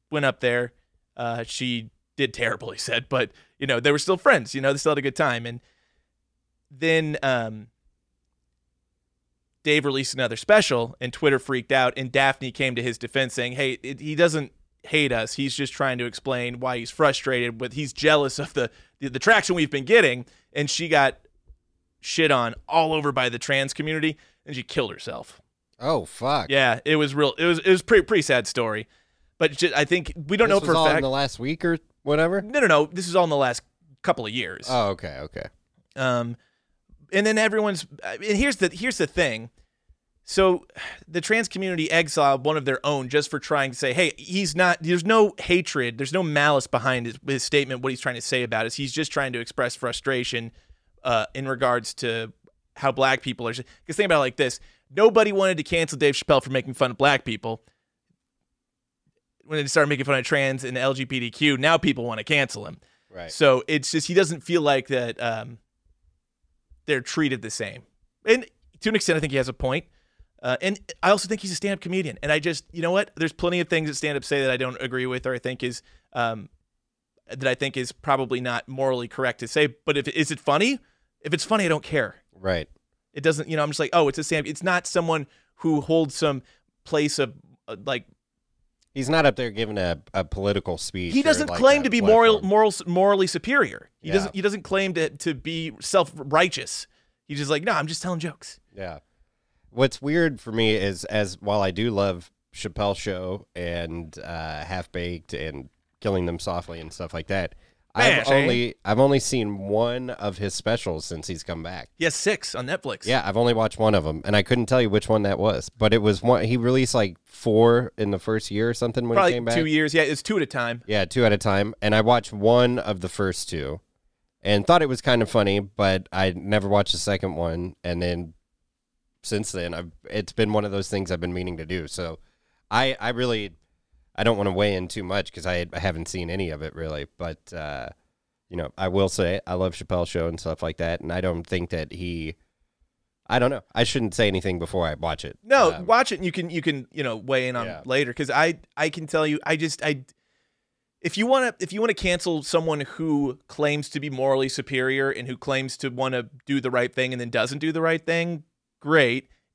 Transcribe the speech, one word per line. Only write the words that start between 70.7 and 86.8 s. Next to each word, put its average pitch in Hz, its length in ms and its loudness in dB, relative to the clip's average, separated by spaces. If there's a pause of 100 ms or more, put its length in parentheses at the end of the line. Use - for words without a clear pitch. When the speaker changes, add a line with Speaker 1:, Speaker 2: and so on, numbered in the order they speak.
Speaker 1:
I 180 60 4
also 202 180 4
think 208 140 -4
he's 190 100 -8
a 170 40 -6
stand-up 196 260 -4
comedian. 175 420 -4
And 147 80 0
I 156 80 2
just, 160 320 -4
you 170 100 -10
know 170 100 0
what? 202 240 0
There's 160 180 -2
plenty 175 260 0
of 170 80 -2
things 160 220 -2
that 143 60 -6
stand-ups 143 320 -4
say 139 140 0
that 131 80 0
I 127 80 0
don't 127 240 -6
agree 127 240 -4
with 127 200 -6
or 131 80 -4
I 123 60 -6
think 127 240 -6
is, 123 180 -6 (320)
um, 117 340 -4 (800)
that 131 200 -8
I 127 80 2
think 139 200 -4
is 127 160 -6
probably 135 480 -2
not 123 280 -6
morally 131 420 -2
correct 127 320 -4
to 117 80 -8
say. 151 180 2
But 143 300 -2
if, 135 100 -2
is 160 240 -2
it 147 80 -6
funny? 208 400 2 (420)
If 151 120 -6
it's 165 100 -2
funny, 208 220 0
I - 20 2
don't 156 160 0
care. 127 320 -2 (160)
Speaker 2:
Right. 92 380 -4 (440)
Speaker 1:
It 147 80 -10
doesn't, 151 280 0
you 156 80 -2
know, 151 60 2
I'm 151 60 0
just 147 120 -4
like, 147 100 -2
"Oh, 160 160 4
it's 135 100 -2
a 156 60 -6
stand-up." 151 260 -2
It's 151 140 -10
not 180 240 0
someone 160 400 0 (280)
who 156 260 0
holds 160 340 0
some 143 260 0 (440)